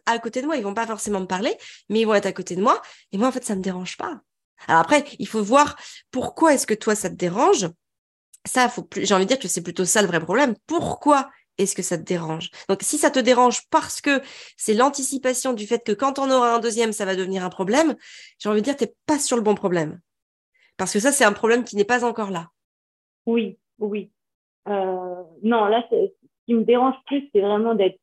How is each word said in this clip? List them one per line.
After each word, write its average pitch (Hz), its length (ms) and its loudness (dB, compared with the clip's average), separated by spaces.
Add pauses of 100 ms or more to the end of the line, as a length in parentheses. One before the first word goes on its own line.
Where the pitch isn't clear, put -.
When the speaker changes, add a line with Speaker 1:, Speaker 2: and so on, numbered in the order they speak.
Speaker 1:
à 233 120 0
côté 240 240 -6
de 277 40 -8
moi. 320 100 -2
Ils 233 60 -4
vont 196 120 -6
pas 226 120 -4
forcément 208 340 -4
me 190 60 -6
parler, 196 300 -2 (320)
mais 214 120 0
ils 226 40 2
vont 214 100 2
être 202 120 2
à 190 60 -2
côté 180 220 -10
de 180 80 -2
moi. 285 180 4 (320)
Et 196 60 -6
moi, 247 100 2
en 254 40 0
fait, 254 120 -8
ça 202 120 -4
me 185 60 -4
dérange 180 340 -6
pas. - 240 -8 (480)
Alors 320 120 6
après, 294 240 4 (140)
il - 80 -6
faut 220 160 -4
voir 240 320 4 (380)
pourquoi 285 420 2
est-ce - 140 -2
que 220 60 2
toi, 214 200 0
ça 196 160 -4
te 170 60 -10
dérange. 208 520 2 (800)
Ça, 247 220 2
faut - 160 -8
plus, - 200 -6
j'ai 202 100 2
envie 190 100 4
de 190 40 0
dire 269 120 2
que 190 80 -8
c'est 170 140 -4
plutôt 180 220 -6
ça 202 180 2
le 190 60 2
vrai 170 120 0
problème. 220 340 0 (140)
Pourquoi 294 600 0 (280)
est-ce 190 160 0
que 190 80 -6
ça 175 160 -4
te 160 60 -12
dérange ? 165 460 -6 (180)
Donc, 196 140 -2
si - 140 -2
ça 294 140 2
te 277 80 0
dérange 247 520 4
parce - 300 -2
que 269 220 0 (340)
c'est - 180 -2
l'anticipation 262 800 0
du 214 140 -6
fait 233 180 -4
que 214 80 -2
quand 269 280 -2
on 269 100 0
aura 240 240 4
un 233 60 2
deuxième, 226 320 0
ça 208 120 -6
va 190 120 -2
devenir 185 280 -4
un 180 60 -6
problème, 233 460 2 (420)
j'ai 214 100 -6
envie 214 120 2
de 208 40 -4
dire, 277 120 -2
t'es 226 180 -4 (120)
pas 302 120 2
sur 262 180 -2
le 233 60 0
bon 208 140 2
problème. 175 440 -2 (760)
Parce 185 160 -4
que 208 80 0
ça, 262 100 4
c'est 269 140 4
un 208 80 6
problème 233 320 2
qui - 100 -14
n'est 202 100 2
pas 240 200 0
encore 226 260 -4
là. 165 200 -8 (760)
Speaker 2:
Oui, 226 320 -2 (200)
oui. 208 320 -6 (580)
Euh, 185 540 -4 (200)
non, 220 240 2
là, 226 240 2
c'est, - 320 0
ce - 240 -20
qui 233 80 0
me 220 100 2
dérange 247 300 4 (120)
plus, 285 280 -4
c'est 202 80 4
vraiment 208 320 0
d'être, 190 280 0